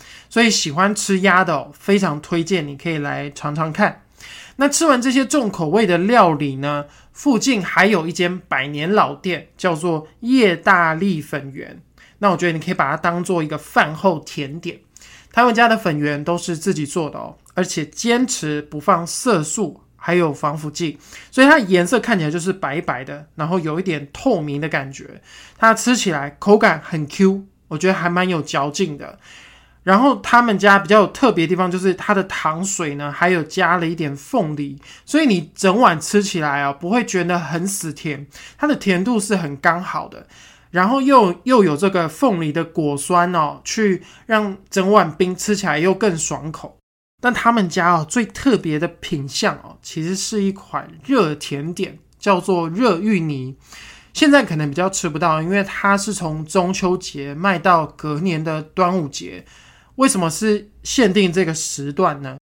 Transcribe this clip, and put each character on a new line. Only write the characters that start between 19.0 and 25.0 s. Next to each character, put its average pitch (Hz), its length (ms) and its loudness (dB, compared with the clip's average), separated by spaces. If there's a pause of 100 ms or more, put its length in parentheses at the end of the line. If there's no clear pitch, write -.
色 170 380 0
素， 175 360 -6 (140)
还 - 220 -2
有 165 180 2
防 147 240 -4
腐 151 100 -8
剂， 151 300 -6 (320)
所 262 120 4
以 269 40 8
它 294 80 8
的 302 60 4
颜 180 260 2
色 233 140 2
看 226 180 0
起 160 60 -2
来 151 60 -2
就 170 100 -2
是 185 120 -4
白 156 280 -6
白 135 240 -6
的， 147 200 -16 (120)
然 151 100 -4
后 180 140 0
有 156 180 -4
一 190 40 -4
点 147 300 -4
透 220 280 0
明 147 200 -6
的 156 80 -4
感 143 220 -6
觉。 - 320 -18 (340)